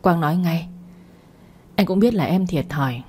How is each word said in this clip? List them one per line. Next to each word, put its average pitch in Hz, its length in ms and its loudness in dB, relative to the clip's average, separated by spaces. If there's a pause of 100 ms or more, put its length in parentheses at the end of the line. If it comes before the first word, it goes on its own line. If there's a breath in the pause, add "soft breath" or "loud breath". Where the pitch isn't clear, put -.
Quang 170 180 4
nói 156 160 0
ngay, 170 320 -2 (1080 loud breath)
"Anh 196 100 2
cũng 185 120 0
biết 233 160 4
là 170 100 0
em 180 220 2
thiệt 165 220 -2
thòi 131 400 -4